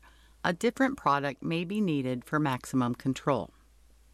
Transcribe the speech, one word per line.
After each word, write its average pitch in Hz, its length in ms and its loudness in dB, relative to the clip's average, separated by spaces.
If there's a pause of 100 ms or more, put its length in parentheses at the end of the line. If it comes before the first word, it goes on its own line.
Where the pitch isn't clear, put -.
(440)
a 185 80 2
different 247 460 0
product 143 440 0
may 165 220 -2
be 208 160 -2
needed 131 440 0
for 156 140 0
maximum 127 560 0
control. 131 560 -2 (640)